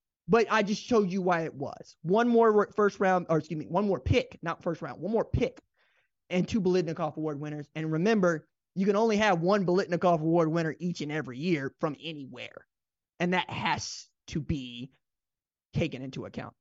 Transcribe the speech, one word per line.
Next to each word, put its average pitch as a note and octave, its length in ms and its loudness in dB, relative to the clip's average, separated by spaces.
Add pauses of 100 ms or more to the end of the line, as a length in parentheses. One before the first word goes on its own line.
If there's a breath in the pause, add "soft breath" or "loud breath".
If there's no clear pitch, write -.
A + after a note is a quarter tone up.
(280)
but A3 220 4
I A3 120 4
just G3+ 200 -2
showed G#3 300 2
you F#3+ 80 -2
why F3 220 0
it D#3+ 120 -6
was. - 460 -12
One G#3 260 2
more A3+ 260 6
re-, G#3 220 4
first G#3 260 2
round, F#3 280 2
or E3 80 2
excuse D#3 220 -4
me, C3 80 -8
one F3+ 200 0
more F3+ 140 0
pick, - 420 0
not - 200 -6
first E3 180 -4
round, C3+ 220 -10
one F#3+ 100 -4
more G#3+ 140 0
pick - 340 -2 (680)
and F3+ 180 0
two A#3 120 0
Biletnikoff E3+ 580 0
Award D#3 200 -4
winners. D3+ 360 -10
And D#3 180 -4
remember, F3 560 2 (260)
you F#3+ 120 0
can G3 100 4
only G#3+ 220 2
have G3 240 2
one F#3+ 240 2
Biletnikoff F3 540 2
Award E3 300 2
winner E3 300 0
each F3 220 -4
and D3 100 -6
every B2+ 240 -6
year C#3+ 420 -2
from D3+ 240 -2
anywhere. C#3 640 -14 (540)
And F3 140 0
that F3+ 160 -2
has - 560 -6 (220)
to - 120 -4
be B2+ 500 -8 (840)
taken D3+ 260 -4
into C3 240 -10
account. - 360 -14